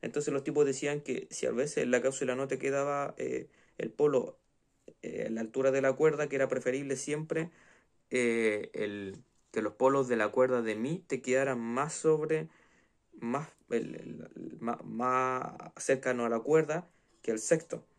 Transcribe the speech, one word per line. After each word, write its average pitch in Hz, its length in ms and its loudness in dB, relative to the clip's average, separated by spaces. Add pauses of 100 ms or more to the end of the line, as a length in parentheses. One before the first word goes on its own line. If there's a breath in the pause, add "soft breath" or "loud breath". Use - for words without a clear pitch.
Entonces 147 300 -2
los 135 100 -2
tipos 147 240 4
decían 143 340 -2
que - 300 -6
si - 160 -4
a 123 60 0
veces 139 340 0
la 123 160 4
cápsula 127 320 0
no 135 140 -4
te 135 100 -2
quedaba, 139 600 -2
eh, 127 300 -4 (300 soft breath)
el - 120 -4
polo, 143 460 2 (640)
eh, - 260 -6
a - 20 -4
la 113 100 -4
altura 131 300 0
de 135 100 2
la 135 120 4
cuerda, 147 360 2
que 135 80 -4
era 135 120 2
preferible 135 480 -2
siempre, 160 540 -4 (600 soft breath)
eh, 113 640 2
el, 101 420 -6 (360)
que 110 100 -2
los 104 120 -2
polos 135 340 4
de 120 80 2
la 107 120 2
cuerda 127 340 4
de 110 120 0
mi 131 240 -2
te 131 240 -6
quedaran 131 380 2
más 123 320 -2
sobre, 156 560 2 (720 soft breath)
más, 131 280 -4 (220)
el, - 240 -2
el, - 400 -14
el, - 260 -12
más, 117 240 -4
más 127 680 0 (240)
cercano 127 480 0
a 117 40 0
la 117 120 0
cuerda 156 480 2 (340 soft breath)
que - 80 -4
el 110 80 0
sexto. - 460 0 (140)